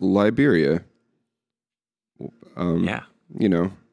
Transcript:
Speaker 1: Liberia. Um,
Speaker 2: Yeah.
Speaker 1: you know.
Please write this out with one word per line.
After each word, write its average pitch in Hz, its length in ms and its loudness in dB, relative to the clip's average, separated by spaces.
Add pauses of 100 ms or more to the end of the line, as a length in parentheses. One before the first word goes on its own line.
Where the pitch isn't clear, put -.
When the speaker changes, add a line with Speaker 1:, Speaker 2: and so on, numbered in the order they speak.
Speaker 1:
Liberia. 95 840 2 (1700)
Um, 87 280 -2
Speaker 2:
Yeah. 104 200 -4 (340)
Speaker 1:
you 107 120 0
know. 87 220 0 (220)